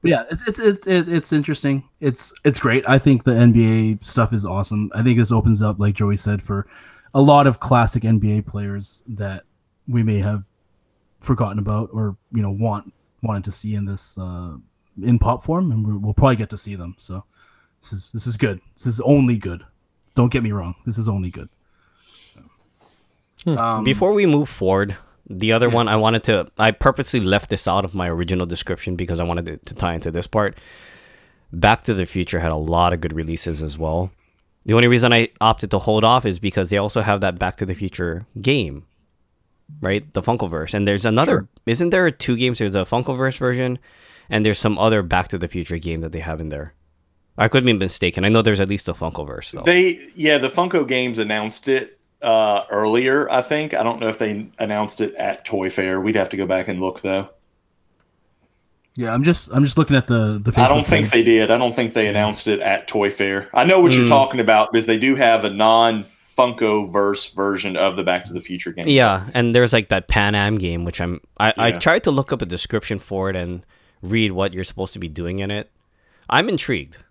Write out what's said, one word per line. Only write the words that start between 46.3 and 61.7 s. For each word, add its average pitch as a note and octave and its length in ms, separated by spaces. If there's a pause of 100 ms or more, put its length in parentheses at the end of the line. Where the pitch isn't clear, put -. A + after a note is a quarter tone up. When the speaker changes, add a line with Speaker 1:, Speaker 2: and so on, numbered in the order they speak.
Speaker 3:
in D#2 80
there. D2+ 240 (640)
I G#2+ 100
could B2+ 180
be A#2+ 80
mistaken. F#2 520
I G2+ 40
know A2+ 120
there's G#2 180
at F#2+ 100
least G2+ 180
a E2+ 60
Funkoverse, D#2 580
though. - 120
Speaker 4:
They, F3+ 360 (160)
yeah, D3+ 220
the C3 120
Funko F3 380
games B2+ 300
announced G#2+ 500
it, C3 300 (240)
uh, A2 500
earlier, B2 580
I B2+ 120
think. D3+ 320
I - 100
don't A2+ 160
know A#2 80
if A2 100
they G#2+ 300 (120)
announced G#2 420
it G#2 140
at G2+ 280
Toy F#2+ 260
Fair. F#2 300
We'd G#2+ 160
have G2 140
to G2 80
go F#2+ 80
back F#2 240
and F#2 100
look, F#2 220
though. F#2+ 280 (1700)
Speaker 1:
Yeah, A#2 180
I'm B2+ 100
just, E3+ 280
I'm C#3 140
just C3 120
looking C#3+ 180
at B2+ 120
the, G#2+ 340
the G#2+ 200
Speaker 4:
I B2 60
don't C#3+ 160
Speaker 1:
Facebook - 40
Speaker 4:
think G#2+ 220
Speaker 1:
page. - 40
Speaker 4:
they A#2 100
did. A2 280
I A#2 60
don't B2 180